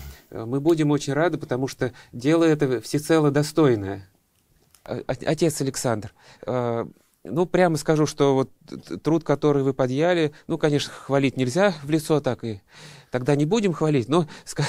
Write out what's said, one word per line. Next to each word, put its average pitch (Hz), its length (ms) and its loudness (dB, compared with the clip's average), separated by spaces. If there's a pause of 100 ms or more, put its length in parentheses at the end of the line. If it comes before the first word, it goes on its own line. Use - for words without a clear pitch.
(300)
э, 113 160 -10
мы 123 140 -4
будем 156 320 2
очень 139 220 -2
рады, 156 240 0
потому 135 300 -4
что 127 240 -4 (200)
дело 151 320 2
это 147 380 2
всецело 151 500 2
достойное. 120 760 0 (760)
Э, 120 220 -6
о-, - 180 -8
отец 156 360 0
Александр, 120 520 -4 (320)
э, 117 400 -2 (400)
ну, 143 200 -2
прямо 175 320 2
скажу, 151 280 2
что 139 300 2
вот 131 140 0 (180)
т-, - 100 -14
т-, - 200 -12
труд, 156 260 0
который 143 400 0
вы 135 100 0
подъяли, 151 600 0 (140)
ну, 135 100 -4
конечно, 147 340 0
хвалить 139 460 0
нельзя 156 360 2 (100)
в 139 60 -10
лицо 156 300 0
так, 123 240 -4
и 110 180 -8 (500)
тогда 131 240 0
не 147 100 2
будем 202 280 2
хвалить, 147 360 0
но 160 180 2 (180)
ска-, - 240 -6